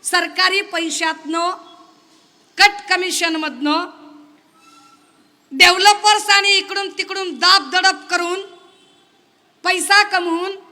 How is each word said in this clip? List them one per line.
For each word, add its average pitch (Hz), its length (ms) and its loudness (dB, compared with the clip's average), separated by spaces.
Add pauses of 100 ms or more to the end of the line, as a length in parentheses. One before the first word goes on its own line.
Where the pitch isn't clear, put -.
सरकारी 359 580 0
पैशातनं, 330 880 -4 (1080)
कट 403 300 2
कमिशनमधनं, 330 1000 -2 (1700)
डेव्हलपर्स 403 800 4
आणि 403 200 2
इकडून 392 380 -2 (100)
तिकडून 370 400 -6
दाब 359 320 2
दडप 359 400 0
करून 349 300 -4 (1200)
पैसा 370 440 2
कमवून 359 480 -4 (160)